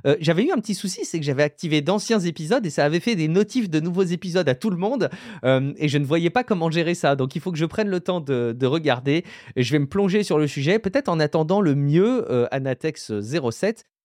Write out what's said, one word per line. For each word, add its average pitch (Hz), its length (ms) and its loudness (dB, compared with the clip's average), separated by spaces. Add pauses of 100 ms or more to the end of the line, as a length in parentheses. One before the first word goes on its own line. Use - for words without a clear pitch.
Euh, 143 120 4
j'avais 165 240 2
eu 302 80 2
un 339 80 2
petit 214 160 -4
souci, 202 300 -6
c'est 170 160 -6
que 147 40 -4
j'avais 139 200 2
activé 151 360 0
d'anciens 202 380 0
épisodes 175 480 -2
et 151 40 -4
ça 147 140 0
avait 151 140 2
fait 233 160 -2
des 156 140 0
notifs 208 420 0
de 156 80 2
nouveaux 175 240 0
épisodes 175 460 -2
à 131 80 4
tout 220 140 -2
le 180 60 -2
monde, 196 320 -2 (360)
euh, 131 320 2
et - 100 -2
je 143 120 2
ne 147 60 0
voyais 165 260 0
pas 247 120 0
comment 175 260 0
gérer 165 280 0
ça. 143 180 2
Donc 135 220 -2
il 165 40 -6
faut 185 120 -6
que 156 60 -6
je 160 60 0
prenne 208 220 -2
le 185 140 -2
temps 180 200 -2
de, 127 380 0
de 131 80 2
regarder 139 560 0 (320)
et 127 80 2
je 117 80 -2
vais 151 80 2
me 143 80 0
plonger 196 380 2
sur 175 120 0
le 151 120 2
sujet, 151 320 0
peut-être 220 280 -2
en 165 120 2
attendant 156 400 2
le 151 160 4
mieux, 175 520 2
euh, 120 220 2
Anatex 131 680 -4
zéro 120 320 -2
sept. 220 320 -4 (200)